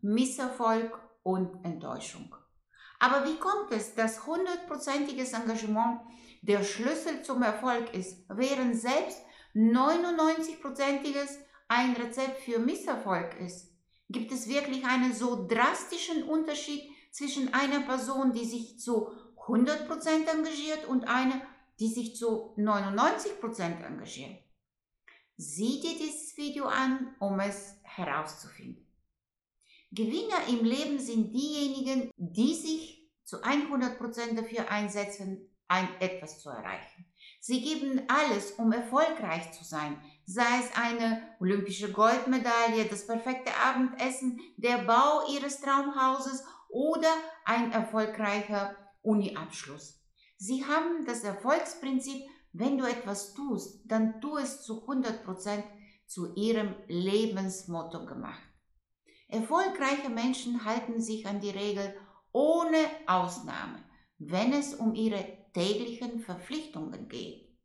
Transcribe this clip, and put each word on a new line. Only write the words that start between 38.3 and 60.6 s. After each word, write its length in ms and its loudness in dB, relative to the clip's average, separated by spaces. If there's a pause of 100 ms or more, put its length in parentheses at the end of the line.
um 180 4
erfolgreich 800 2
zu 120 -18
sein, 380 -6 (240)
sei 160 0 (200)
es 140 -4
eine 460 2 (180)
olympische 520 0
Goldmedaille, 920 4
das 200 -6
perfekte 500 -2
Abendessen, 840 0 (160)
der 220 2
Bau 520 6
ihres 300 -4
Traumhauses 840 0 (260)
oder 440 4 (320)
ein 260 2
erfolgreicher 1040 0 (280)
Uni-Abschluss. 1000 -2 (340)
Sie 280 -2
haben 400 0
das 180 -4
Erfolgsprinzip, 1000 -2 (280)
wenn 280 0
du 60 0
etwas 500 -4
tust, 500 -6
dann 360 2
tu 160 -4
es 260 -6
zu 240 -10
hundert 360 -2
Prozent 420 -6 (420)
zu 260 -8
ihrem 400 0 (140)
Lebensmotto 1200 -2
gemacht. 340 -10 (880)
Erfolgreiche 800 2
Menschen 540 0